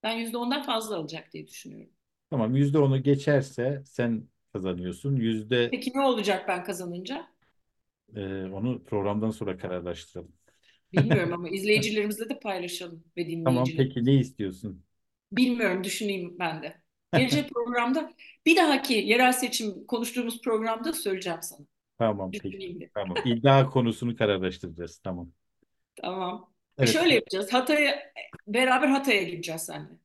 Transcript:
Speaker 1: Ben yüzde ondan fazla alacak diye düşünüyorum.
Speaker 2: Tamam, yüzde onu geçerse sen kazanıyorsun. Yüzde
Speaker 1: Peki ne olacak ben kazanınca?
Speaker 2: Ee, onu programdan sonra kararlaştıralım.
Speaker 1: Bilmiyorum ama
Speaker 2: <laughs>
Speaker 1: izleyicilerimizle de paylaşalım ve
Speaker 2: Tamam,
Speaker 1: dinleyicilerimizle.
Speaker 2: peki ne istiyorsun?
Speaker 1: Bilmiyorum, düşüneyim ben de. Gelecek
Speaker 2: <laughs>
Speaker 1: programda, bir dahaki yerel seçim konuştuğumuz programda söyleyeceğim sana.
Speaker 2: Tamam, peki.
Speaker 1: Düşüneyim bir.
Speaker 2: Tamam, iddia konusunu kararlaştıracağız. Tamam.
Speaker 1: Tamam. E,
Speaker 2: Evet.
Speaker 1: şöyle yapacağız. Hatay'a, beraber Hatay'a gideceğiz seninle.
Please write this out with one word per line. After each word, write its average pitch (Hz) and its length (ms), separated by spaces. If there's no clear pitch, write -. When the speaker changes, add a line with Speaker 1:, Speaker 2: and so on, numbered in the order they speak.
Speaker 1:
Ben 220 100
yüzde 226 240
ondan 247 260
fazla 220 340
alacak 156 360
diye 156 140
düşünüyorum. - 460
Speaker 2:
Tamam, 123 260
yüzde 143 220
onu 135 240
geçerse 139 840
sen 117 420
kazanıyorsun. 92 640
Yüzde 113 540
Speaker 1:
Peki 262 240
ne 269 60
olacak 208 480
ben 175 160
kazanınca? 185 640
Speaker 2:
Ee, 95 280
onu 104 400
programdan 104 460
sonra 98 260
kararlaştıralım. 87 760
Speaker 1:
Bilmiyorum 175 400
ama 175 160
Speaker 2:
<laughs> - 20
Speaker 1:
izleyicilerimizle 208 760
de - 120
paylaşalım 175 640
ve 170 100
Speaker 2:
Tamam, 127 220
Speaker 1:
dinleyicilerimizle. 135 280
Speaker 2:
peki 120 120
ne 139 80
istiyorsun? 101 680
Speaker 1:
Bilmiyorum, 220 520
düşüneyim 190 540
ben 160 240
de. - 200
Gelecek 262 360
Speaker 2:
<laughs> - 40
Speaker 1:
programda, 240 580
bir 330 100
dahaki 285 380
yerel 233 380
seçim 226 540
konuştuğumuz 233 560
programda 226 500
söyleyeceğim 185 500
sana. - 240
Speaker 2:
Tamam, 98 400
peki. - 140
Speaker 1:
Düşüneyim 175 280
bir. 82 140
Speaker 2:
Tamam, 95 300
iddia 131 460
konusunu 117 460
kararlaştıracağız. 90 840
Tamam. 87 340
Speaker 1:
Tamam. 185 480
E, 139 80
Speaker 2:
Evet. 226 60
Speaker 1:
şöyle 320 220
yapacağız. 208 380
Hatay'a, 277 600
beraber 254 420
Hatay'a 269 340
gideceğiz 165 400
seninle. 156 420